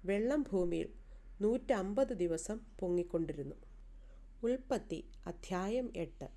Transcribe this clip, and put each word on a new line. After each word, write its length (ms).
വെള്ളം 400
ഭൂമിയിൽ 440
നൂറ്റമ്പത് 720
ദിവസം 440
പൊങ്ങിക്കൊണ്ടിരുന്നു. 840
ഉൽപ്പത്തി 560
അധ്യായം 720
എട്ട്. 420